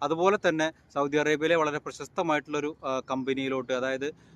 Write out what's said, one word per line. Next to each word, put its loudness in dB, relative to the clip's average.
അതുപോലെ 2
തന്നെ 2
സൗദി 0
അറേബ്യയിലെ 2
വളരെ 0
പ്രശസ്തമായിട്ടുള്ളൊരു, -2
ആ, -2
കമ്പനിയിലോട്ട്, -2
അതായത്, -2